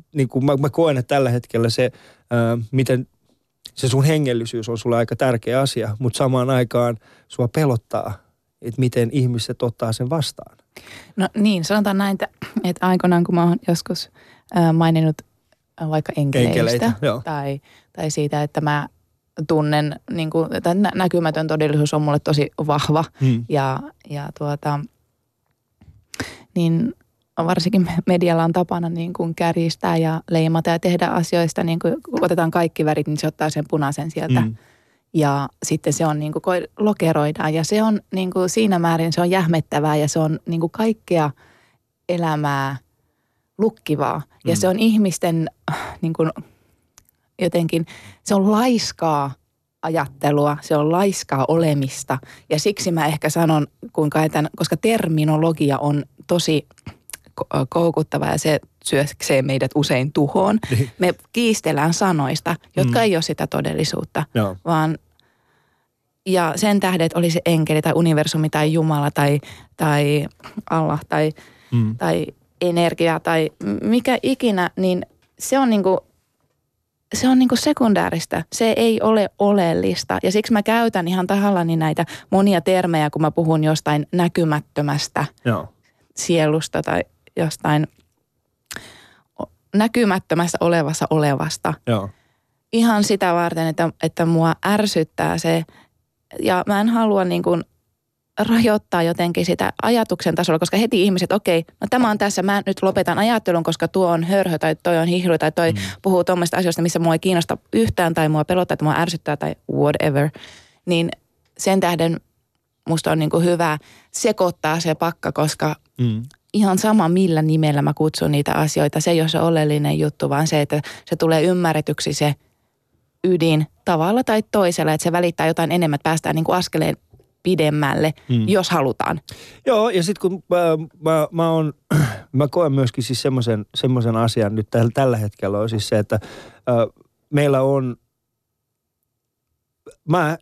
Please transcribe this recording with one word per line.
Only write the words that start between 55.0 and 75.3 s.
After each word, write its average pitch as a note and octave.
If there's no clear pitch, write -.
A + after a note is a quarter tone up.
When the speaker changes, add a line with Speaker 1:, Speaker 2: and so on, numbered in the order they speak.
Speaker 2:
on D3
tosi E3
ko-, C#3+
koukuttava D#3
ja D#3
se D#3
syöksee C#3
meidät C3+
usein C#3
tuhoon. F#3
Speaker 1:
Niin. A#2+
Speaker 2:
Me F3
kiistellään E3
sanoista, E3
jotka C3+
Speaker 1:
Mm. A3+
Speaker 2:
ei G3+
ole E3
sitä D3
todellisuutta, -
Speaker 1:
Joo. G2+
Speaker 2:
vaan D#3+
ja F3+
sen G#3
tähden, F#3
että E3
oli E3+
se E3
enkeli D#3+
tai D#3+
universumi D#3
tai D3+
Jumala D#3
tai, C#3+
tai D3
Allah D#3
tai, D#3
Speaker 1:
Mm. A#2
Speaker 2:
tai E3
energia E3+
tai D#3+
m-, G3+
mikä A#3+
ikinä, A3
niin F#3